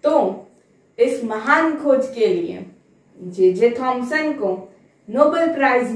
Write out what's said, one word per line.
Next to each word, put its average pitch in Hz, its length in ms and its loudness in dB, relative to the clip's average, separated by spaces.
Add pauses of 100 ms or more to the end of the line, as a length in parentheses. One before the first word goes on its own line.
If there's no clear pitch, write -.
तो 247 420 0 (520)
इस 233 260 0
महान 294 580 0
खोज 277 320 2
के 220 120 2
लिए 180 400 -4 (540)
जे 185 320 2
जे 226 260 2
थॉमसन 262 540 -2
को 196 240 -4 (540)
नोबेल 311 440 2
प्राइज 254 420 0